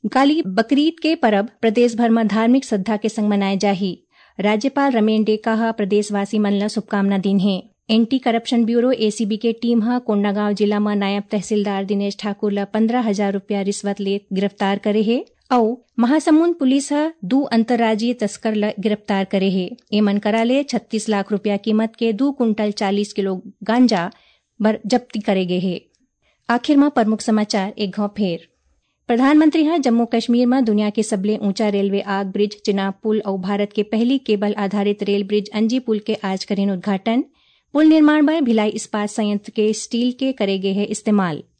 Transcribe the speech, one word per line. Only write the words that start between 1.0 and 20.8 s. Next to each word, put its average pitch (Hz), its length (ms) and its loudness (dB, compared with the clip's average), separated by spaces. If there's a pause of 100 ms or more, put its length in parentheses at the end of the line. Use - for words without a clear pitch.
के 320 140 0
परब 220 340 0 (120)
प्रदेश 233 340 2
भर 233 140 2
में 226 180 2
धार्मिक 233 380 2
श्रद्धा 208 320 -2
के 214 120 -2
संग 208 200 -2
मनाए 196 280 0
जाही। 196 400 -2 (420)
राज्यपाल 254 520 0
रमेन 220 320 2
डेका 214 320 0
ह 226 160 0
प्रदेशवासी 208 680 -2
मन 202 140 2
ल 202 140 0
शुभकामना 196 500 -2
दीन 196 220 0
हे। 196 160 0 (340)
एंटी 233 300 2
करप्शन 233 460 0
ब्यूरो 233 260 2
एसीबी 214 460 -2
के 233 140 -2 (100)
टीम 240 220 2
ह 247 160 0
कोंडागांव 208 540 0
जिला 208 260 0
में 208 160 0
नायब 202 360 -2
तहसीलदार 202 540 -2
दिनेश 202 340 -4
ठाकुर 202 340 -4
ल 202 200 -2
पंद्रह 226 340 0
हजार 202 260 0
रुपया 202 280 -4
रिश्वत 202 400 -4
ले 196 180 -2 (140)
गिरफ्तार 196 440 -2
करे 214 240 0
हे। 226 180 0 (320)
और 240 240 2 (240)
महासमुंद 311 560 4
पुलिस 277 380 0
ह 302 180 0 (140)
दो 262 160 2
अंतर्राज्यीय 226 720 0
तस्कर 220 420 -4
ल 208 240 -2
गिरफ्तार 208 460 -2
करे 196 240 0
हे। 185 200 -2 (240)
एमन 208 240 2
करा 214 260 0
ले 254 200 2
छत्तीस 226 460 -6